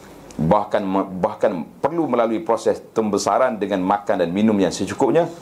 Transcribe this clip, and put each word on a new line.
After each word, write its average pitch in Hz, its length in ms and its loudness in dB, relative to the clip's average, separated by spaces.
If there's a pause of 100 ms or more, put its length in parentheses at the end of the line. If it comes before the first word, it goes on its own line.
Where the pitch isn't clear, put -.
(380)
bahkan 104 480 2
me-, 95 320 -2
bahkan 104 480 -2 (160)
perlu 160 240 0
melalui 117 400 0
proses 110 320 0 (160)
pembesaran 107 640 0
dengan 98 240 -2
makan 101 400 0
dan 85 80 0
minum 107 240 2
yang 95 160 2
secukupnya 131 560 0 (160)